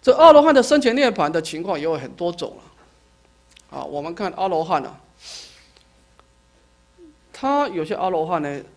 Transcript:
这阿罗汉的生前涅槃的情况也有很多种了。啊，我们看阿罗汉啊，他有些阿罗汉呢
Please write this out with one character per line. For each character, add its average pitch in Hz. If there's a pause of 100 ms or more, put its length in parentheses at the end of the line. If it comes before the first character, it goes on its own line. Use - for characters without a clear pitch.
这 254
阿 320
罗 294
汉 302
的 262
生 294
前 226
涅 262
槃 156
的 160
情 160
况 185
也 143
有 160
很 131
多 175
种 170
了。 -
啊， 139
我 143
们 165
看 185
阿 190
罗 165
汉 160
啊， - (2250)
他 285
有 165
些 196
阿 185
罗 160
汉 165
呢 143 (160)